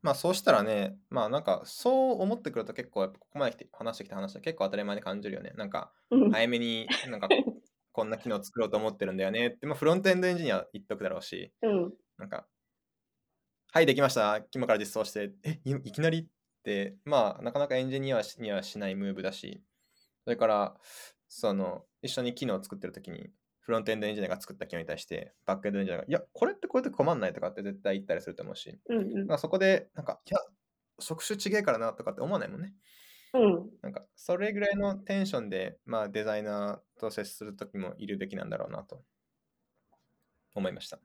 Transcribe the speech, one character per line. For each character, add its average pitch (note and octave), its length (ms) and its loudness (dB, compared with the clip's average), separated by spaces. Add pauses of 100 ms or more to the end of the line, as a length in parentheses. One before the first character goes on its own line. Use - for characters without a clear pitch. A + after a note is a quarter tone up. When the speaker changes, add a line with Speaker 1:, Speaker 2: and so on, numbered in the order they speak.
Speaker 1:
ま D#3 100 2
あ、 C#3+ 40 4
そ - 140 0
う F#3 60 4
し F#3 60 -4
た A3 100 6
ら G#2 120 8
ね、 G2 340 0 (120)
ま B2 160 2
あ、 G#2+ 40 0
な C3+ 100 0
ん D#3 40 -6
か、 - 220 2
そ C4 480 2
う - 80 0
思 G3+ 140 2
っ A#3+ 60 -10
て - 100 -6
く - 80 -2
る A2 60 -4
と - 80 -12
結 - 160 -8
構、 G2+ 140 -2
や F#2+ 40 0
っ G2 60 -6
ぱ、 - 60 -20
こ - 120 -20
こ C#3+ 80 -10
ま C#3 60 2
で A#2 80 2
来 - 40 -14
て、 - 140 -20
話 A2+ 240 -6
し - 40 -16
て - 40 -10
き G2 60 -16
た G2+ 60 -10
話 G2 200 -6
は - 60 -12
結 E3 160 -4
構 G2 80 2
当 G2 60 0
た G2 60 -4
り G2+ 60 -2
前 G2+ 140 -2
に - 40 -8
感 G2+ 200 -6
じ G#2 80 -6
る G2 60 -6
よ G2 60 -8
ね。 - 140 -12
な G#2+ 100 -6
ん G2+ 40 -8
か、 - 240 -6 (180)
Speaker 2:
う A#3+ 160 8
ん。 - 40 6
Speaker 1:
早 A2+ 160 6
め A#2+ 120 2
に、 A#2 280 -2 (220)
な A2+ 80 -6
ん - 40 -8
か、 - 80 -2
Speaker 2:
<laughs> - 340 2 (300)
Speaker 1:
「こ A2+ 100 0
ん G#2+ 60 -2
な A2+ 80 -2
機 B2 120 -8
能 G#2 140 -2
作 - 160 -8
ろ A2 80 2
う - 20 -2
と G#2+ 80 2
思 A2 120 2
っ G2+ 60 -8
て G2+ 100 -2
る F#2+ 80 -2
ん F#2+ 40 -4
だ F#2+ 60 0
よ F#2+ 80 0
ね」 A#2+ 240 2
っ - 20 -20
て、 - 80 -10
ま D3 80 -2
あ、 - 20 -2
フ D3 100 -2
ロ D#3+ 100 8
ン F#3+ 80 -2
ト G3 60 6
エ F#3 40 8
ン F3+ 80 4
ド F3+ 60 4
エ F3+ 60 2
ン F3 40 0
ジ E3+ 60 -4
ニ C3 80 2
ア G2 60 4
は F2 140 -2
言 G2+ 120 -14
っ - 20 -20
と G#2 120 -4
く G2+ 60 -6
だ F#2 60 0
ろ E2 80 -4
う E2+ 40 -6
し、 F2+ 300 -10 (120)
Speaker 2:
う A3+ 60 2
ん。 F#3+ 240 2 (240)
Speaker 1:
な - 100 -12
ん - 20 -14
か、 - 180 -10 (1300)
「は E3 80 8
い、 E3 60 10
で C3+ 80 6
き C#3 60 4
ま C3+ 80 8
し C3+ 40 0
た。 G#2+ 400 2
今 B2 140 -2
か A#2 60 6
ら G#2 60 4
実 G#2 60 -2
装 G#2+ 180 -2
し - 80 -4
て」、 G2+ 200 -4 (120)
「え、 D#3 220 -4
い-、 C3 60 0 (120)
い - 80 -10
き - 80 -6
な D#3+ 120 4
り？」 E3 100 0
っ E3 60 -12 (360)
て、 G2 320 -2 (100)
ま C3 340 4
あ、 - 20 -12
な A#2 100 -4
か C3 80 -2
な C#3+ 80 2
か C3 80 0
エ C3 80 2
ン C3 60 -2
ジ C3+ 100 -2
ニ C3+ 140 0
ア A#2+ 40 4
は G#2+ 60 2
し-、 - 160 -10
に A2 120 -4
は G2 100 0
し G2+ 160 -10
な G2+ 120 -4
い F#2+ 60 -4
ム G2 120 -2
ー G2 80 -2
ブ F#2+ 80 -8
だ F#2+ 100 -2
し、 - 300 -14 (600)
そ - 60 -6
れ A#2+ 60 2
か A#2 120 4
ら、 G#2 300 2 (500)
そ - 260 0
の、 F#2+ 320 -2 (180)
一 C3 60 -6
緒 - 120 -2
に B2 140 -2
機 C#3 100 -4
能 A2 100 0
を F#2+ 80 -4
作 - 120 -12
っ G2 40 -14
て F#2 60 -10
る F2+ 80 -8
時 - 160 -16
に、 - 220 -14 (360)
フ A#2 40 0
ロ A2+ 80 2
ン G#2+ 40 -4
ト A2 80 0
エ A2 40 2
ン A2 40 -6
ド G#2 80 -2
エ G#2+ 60 0
ン - 20 -4
ジ G#2 60 -4
ニ F#2 60 -2
ア - 20 -2
が F2+ 100 -2
作 - 140 -14
っ G2 40 -18
た - 80 -8
機 - 80 -10
能 E2+ 60 -4
に E2 60 -6
対 D#2+ 120 -4
し - 80 -14
て、 - 280 -8 (120)
バ G2 120 0
ッ - 20 -10
ク G2+ 80 -4
エ G2+ 40 0
ン - 20 -4
ド G2+ 60 0
エ G2 40 0
ン - 40 0
ジ F#2 40 -4
ニ F2 60 -2
ア - 40 -6
が、 - 60 -8
「い - 40 -4
や、 D#3+ 100 2 (100)
こ - 140 2
れ G4+ 80 0
っ - 20 -6
て - 120 -10
こ - 100 0
う B3+ 40 4
や C#4+ 60 -4
っ - 20 -2
て - 60 -12
困 D3+ 180 4
ん C3+ 60 -2
な F#2+ 80 0
い？」 E2+ 80 -2
と - 60 -6
か F#2+ 80 -2
っ - 40 -10
て G2+ 100 -8
絶 G2 180 -6
対 G2 140 2
言 G2 80 -4
っ - 20 -16
た E2+ 100 0
り E2+ 60 -4
す - 80 -10
る F2+ 60 -10
と - 80 -12
思 - 100 -10
う - 20 -10
し、 - 320 -14
Speaker 2:
う A#3+ 80 -2
ん - 40 4
う G3+ 260 -2
ん。 - 20 -8
Speaker 1:
ま D#3 80 2
あ、 - 20 2
そ G3+ 120 -2
こ F#3+ 100 2
で、 F#3+ 340 6
な C3+ 100 -10
ん - 20 -6
か、 - 200 -6
「い - 80 -20
や、 G3 60 4 (600)
職 - 240 -8
種 G#3 140 -4
違 G3+ 200 2
え G#3 60 2
か D3 100 4
ら A2+ 40 2
な」 A2+ 160 0
と - 120 -8
か - 60 -2
っ G2 40 -8
て - 60 -6
思 D#3 100 -2
わ F#3+ 80 0
な G#2+ 60 -4
い - 40 -8
も - 80 -10
ん D#3 40 -6
ね。 G3 120 -8 (600)
Speaker 2:
う C4 60 4
ん。 G3+ 300 6 (120)
Speaker 1:
な - 80 -6
ん - 20 -10
か、 - 140 -10 (100)
そ F3+ 220 -2
れ G#3 160 0
ぐ G3+ 80 -2
ら G3+ 100 4
い G3+ 60 2
の G3+ 180 2
テ G3 220 -4
ン G3 80 2
シ F#3+ 100 -4
ョ B2 60 0
ン G#2+ 80 -8
で、 F#2+ 360 -4
ま A2+ 180 0
あ、 G#2 60 -4
デ G#2+ 140 -2
ザ G#2+ 140 0
イ G#2+ 60 -2
ナ G#2 380 -4 (160)
ー - 20 -20
と A2 120 -4
接 G#2 140 -4
す - 180 -12
る G2+ 140 -12
時 G2+ 200 -10
も F#2 200 -6
い G2+ 100 -10
る G2+ 100 -4
べ F#2+ 120 -6
き G2 80 -8
な - 80 -6
ん G#1+ 40 -10
だ G#1+ 80 -4
ろ - 100 -6
う - 40 -10
な - 120 -10
と - 200 -18 (1500)
思 G2 140 -2
い - 20 -6
ま - 80 -12
し - 100 -14
た。 - 160 -14